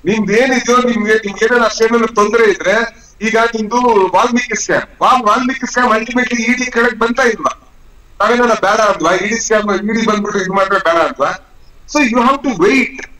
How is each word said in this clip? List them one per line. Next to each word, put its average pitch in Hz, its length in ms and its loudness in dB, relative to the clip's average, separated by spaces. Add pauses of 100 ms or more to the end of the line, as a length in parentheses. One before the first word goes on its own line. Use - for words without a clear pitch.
ನಿಮ್ದು 202 280 0
ಏನಿದೆಯೋ, 240 440 2
ನಿಮ್ಗೆ, 220 360 0
ನಿಮ್ಗೆ - 320 -2
ಏನಾದ್ರು 233 200 2
ಅಷ್ಟೇನಾದ್ರು 226 500 0
ತೊಂದ್ರೆ 214 360 2
ಇದ್ರೆ, 196 540 -2 (160)
ಈಗ 220 160 -2
ನಿಮ್ದು 226 800 0
ವಾಲ್ಮೀಕಿ 233 460 0
scam, - 400 -4
ವಾ-, 226 260 2
ವಾಲ್ಮೀಕಿ 247 400 0
scam 247 240 0
ultimately 233 500 -2
ಇ 240 120 0
ಡಿ 247 180 -4
ಕೆಳಗ್ 233 280 0
ಬಂತಾ 233 240 0
ಇಲ್ವಾ? 208 380 -2 (600)
ನಾವೇನಾರ 240 260 2
ಬೇಡ 214 340 2
ಅಂದ್ವಾ? 175 320 2
ಇ 190 140 -2
ಡಿ 220 80 -2
scam, 208 400 -2
ಇ - 20 -2
ಡಿ 226 280 -2
ಬಂದ್ಬಿಟ್ಟು 202 360 -2
ಇದ್ 180 80 -4
ಮಾಡಿದ್ರೆ 190 300 0
ಬೇಡ 165 220 0
ಅಂದ್ವಾ? 151 500 -4 (420)
So 262 200 2
you 240 100 2
have 277 220 0
to 202 220 0
wait. - 380 -2 (140)